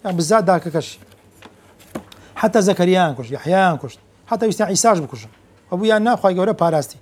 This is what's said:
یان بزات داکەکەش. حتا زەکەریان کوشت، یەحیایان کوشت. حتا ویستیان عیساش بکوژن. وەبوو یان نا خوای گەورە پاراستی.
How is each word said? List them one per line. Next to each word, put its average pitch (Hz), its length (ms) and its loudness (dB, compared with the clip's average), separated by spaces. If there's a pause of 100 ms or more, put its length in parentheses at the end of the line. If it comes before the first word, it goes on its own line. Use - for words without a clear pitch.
یان 185 120 -4
بزات 175 340 2
داکەکەش. 165 380 -2 (1500)
حتا 214 280 2
زەکەریان 180 480 2
کوشت، 120 200 -12
یەحیایان 180 460 2
کوشت. - 160 -14 (320)
حتا 226 160 -2
ویستیان 214 220 -2
عیساش 196 320 2
بکوژن. 113 280 -12 (420)
وەبوو 180 140 -4
یان 214 180 2
نا 226 140 2
خوای 190 200 0
گەورە 190 240 0
پاراستی. 160 420 -2